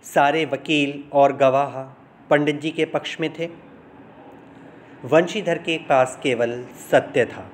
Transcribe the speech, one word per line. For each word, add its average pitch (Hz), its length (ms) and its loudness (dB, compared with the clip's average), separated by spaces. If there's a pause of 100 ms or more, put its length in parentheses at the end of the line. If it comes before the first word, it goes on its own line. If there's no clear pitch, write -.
सारे 151 420 2
वकील 143 680 -2
और 139 240 4
गवाह 135 460 2 (480)
पंडित 147 300 2
जी 156 100 -4
के 156 140 -2
पक्ष - 360 -8
में 156 180 -4
थे। 165 300 -10 (1400)
वंशीधर 165 540 0
के 165 200 -4
पास 131 440 0
केवल 120 420 -2
सत्य - 640 0
था - 280 -14